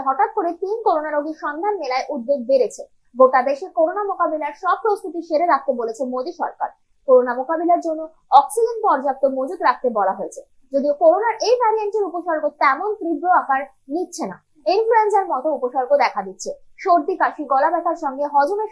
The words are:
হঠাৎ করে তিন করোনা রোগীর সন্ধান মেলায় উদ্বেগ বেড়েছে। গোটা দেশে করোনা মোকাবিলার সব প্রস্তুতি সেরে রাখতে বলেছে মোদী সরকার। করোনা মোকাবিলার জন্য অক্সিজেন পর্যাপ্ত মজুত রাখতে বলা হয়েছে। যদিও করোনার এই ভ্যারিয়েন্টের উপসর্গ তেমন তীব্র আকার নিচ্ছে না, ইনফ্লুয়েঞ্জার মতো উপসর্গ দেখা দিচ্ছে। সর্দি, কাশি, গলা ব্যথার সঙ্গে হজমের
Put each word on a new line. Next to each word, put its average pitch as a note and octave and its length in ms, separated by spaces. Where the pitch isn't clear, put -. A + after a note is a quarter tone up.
হঠাৎ G4 300
করে F4 140
তিন G4 140
করোনা D#4 260
রোগীর D4+ 320
সন্ধান E4 380
মেলায় B3+ 220
উদ্বেগ B3+ 360
বেড়েছে। B3 340
গোটা B3+ 340
দেশে C#4+ 180
করোনা F4+ 320
মোকাবিলার D#4 520
সব F#4 220
প্রস্তুতি F#4+ 440
সেরে E4 240
রাখতে C4+ 280
বলেছে A3+ 220
মোদী B3+ 260
সরকার। - 300
করোনা B3 300
মোকাবিলার E4 480
জন্য D#4+ 140
অক্সিজেন A#4 460
পর্যাপ্ত C4+ 360
মজুত C4+ 320
রাখতে B3 200
বলা F#3+ 200
হয়েছে। - 220
যদিও C#4 300
করোনার G4+ 320
এই A#4 140
ভ্যারিয়েন্টের G#4+ 480
উপসর্গ E4 360
তেমন D4+ 280
তীব্র E4 260
আকার C4+ 200
নিচ্ছে E4 360
না, F3 60
ইনফ্লুয়েঞ্জার A4 580
মতো C4+ 160
উপসর্গ B3 320
দেখা G#3 220
দিচ্ছে। - 240
সর্দি, F4 380
কাশি, C#4 220
গলা C#4 220
ব্যথার E4 300
সঙ্গে C4+ 200
হজমের G4+ 380